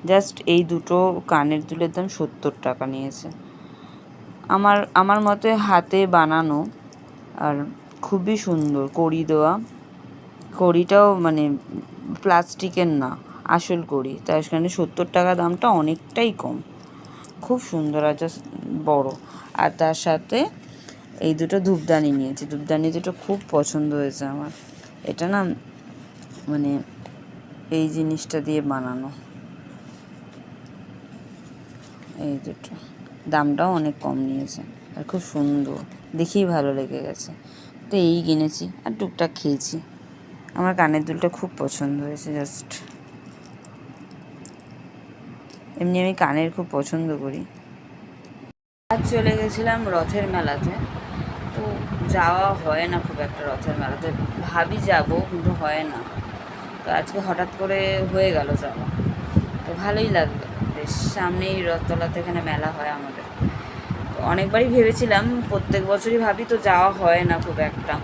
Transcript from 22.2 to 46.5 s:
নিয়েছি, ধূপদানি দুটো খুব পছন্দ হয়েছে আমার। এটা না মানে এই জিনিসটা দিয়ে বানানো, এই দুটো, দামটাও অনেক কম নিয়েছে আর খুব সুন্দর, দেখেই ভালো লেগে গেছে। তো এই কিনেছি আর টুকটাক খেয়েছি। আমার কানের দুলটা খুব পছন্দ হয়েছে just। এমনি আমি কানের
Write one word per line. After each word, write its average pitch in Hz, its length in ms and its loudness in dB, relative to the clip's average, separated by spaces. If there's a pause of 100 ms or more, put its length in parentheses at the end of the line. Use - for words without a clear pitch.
নিয়েছি, 135 320 -4
ধূপদানি 156 440 0
দুটো 180 160 -4 (120)
খুব 202 140 0 (160)
পছন্দ 151 360 2 (100)
হয়েছে 139 240 -4 (100)
আমার। 147 180 -8 (580)
এটা 165 240 -4
না 202 60 2 (1120)
মানে 147 200 0 (1080)
এই 160 80 4 (100)
জিনিসটা 156 500 -2
দিয়ে 151 140 0 (120)
বানানো, 131 360 -4 (3250)
এই 143 80 -2 (120)
দুটো, - 260 -12 (600)
দামটাও 147 460 4
অনেক 151 160 0 (100)
কম 135 120 0 (140)
নিয়েছে 135 320 -6 (340)
আর - 140 -8
খুব 180 120 -4 (100)
সুন্দর, 143 460 0 (400)
দেখেই 175 260 2 (100)
ভালো 143 240 2
লেগে 135 280 -4
গেছে। - 240 -10 (580)
তো - 60 -4 (160)
এই 170 160 4
কিনেছি 156 380 2 (200)
আর - 140 -4
টুকটাক 170 320 -2 (100)
খেয়েছি। 143 360 -2 (840)
আমার 185 220 2
কানের 156 280 6
দুলটা 170 200 0 (100)
খুব 180 120 -6 (120)
পছন্দ 139 340 -2 (100)
হয়েছে 147 220 -8 (100)
just। - 320 -8 (3000)
এমনি 180 220 2
আমি 185 200 2
কানের 156 340 2